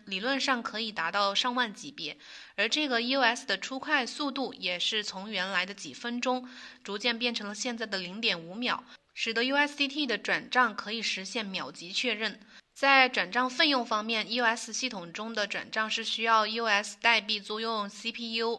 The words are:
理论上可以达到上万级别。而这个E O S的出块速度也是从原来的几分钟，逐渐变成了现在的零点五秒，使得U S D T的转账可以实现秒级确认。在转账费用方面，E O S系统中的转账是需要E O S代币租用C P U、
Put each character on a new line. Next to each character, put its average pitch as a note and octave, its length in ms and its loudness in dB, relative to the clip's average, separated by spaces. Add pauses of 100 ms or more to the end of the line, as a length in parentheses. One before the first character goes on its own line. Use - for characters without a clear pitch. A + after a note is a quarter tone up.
理 F#3+ 160 -6
论 C4+ 180 0
上 C4 240 2
可 G#3+ 180 -6
以 A3 120 -4
达 E3 180 -2
到 G3+ 240 2
上 B3 200 0
万 A#3+ 180 0
级 D3+ 180 -14
别。 D3+ 280 -12 (380)
而 G#3 120 2
这 D4+ 180 2
个 A#3+ 140 2
E B3 160 0
O C4+ 60 4
S A#3+ 240 2
的 G3 100 2
出 C4 220 -8
块 C#4 260 2
速 C#4 260 -4
度 B3+ 220 -4
也 F3+ 260 -4
是 G#3+ 240 0
从 G3+ 280 -8
原 F#3+ 180 -2
来 F#3 160 0
的 F#3+ 80 -8
几 D#3 220 -12
分 A#3+ 260 -4
钟， B3+ 260 0 (380)
逐 G3+ 140 -6
渐 A#3 200 0
变 A#3+ 160 0
成 G#3+ 140 -6
了 G#3 60 -8
现 A#3 240 -4
在 A3+ 80 -4
的 G3+ 100 -4
零 F#3 240 -6
点 G3+ 180 2
五 E3 160 -12
秒， A#3 300 -2 (300)
使 - 180 -2
得 A#3 120 2
U C4+ 120 2
S C#4+ 180 4
D C#4 140 0
T C#4+ 180 -2
的 A3 120 0
转 F3 320 0
账 A#3+ 260 4
可 G#3 160 -6
以 A3+ 80 -4
实 F#3+ 240 -4
现 A3 220 -4
秒 E3+ 260 -6
级 F3 180 -14
确 A3+ 220 0
认。 G#3+ 260 -2 (360)
在 C4+ 340 8
转 F#3+ 240 0
账 B3 180 2
费 D4+ 200 4
用 B3+ 140 4
方 G#3+ 200 0
面 A3 260 -2
，E A#3 100 0
O A#3+ 40 4
S A3+ 280 2
系 B3+ 160 -4
统 F3 240 -8
中 A3 220 -6
的 G#3 140 0
转 F#3 200 -6
账 A3 220 0
是 A3 140 -2
需 A3 180 -2
要 A3+ 240 6
E A3 140 -2
O A#3 60 0
S G#3 340 2
代 A3+ 200 6
币 G#3 200 -2
租 G#3+ 180 -6
用 A3+ 320 -2
C A#3 220 -6
P A#3 220 -8
U、 A3+ 240 0